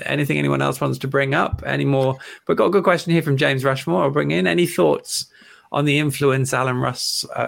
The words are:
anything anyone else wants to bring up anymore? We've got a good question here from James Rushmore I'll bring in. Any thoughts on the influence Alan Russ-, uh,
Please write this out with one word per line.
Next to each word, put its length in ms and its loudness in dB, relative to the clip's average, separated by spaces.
anything 320 -2
anyone 240 0
else 180 -2
wants 200 -2
to 80 -6
bring 260 0
up 300 -2
anymore? 520 0
We've 80 2
got 100 4
a 40 2
good 140 2
question 280 2
here 100 4
from 140 0
James 260 0
Rushmore 420 0
I'll 60 2
bring 200 0
in. 160 0
Any 200 2
thoughts 600 0
on 120 0
the 160 2
influence 520 0
Alan 260 0
Russ-, 460 -4
uh, 120 -2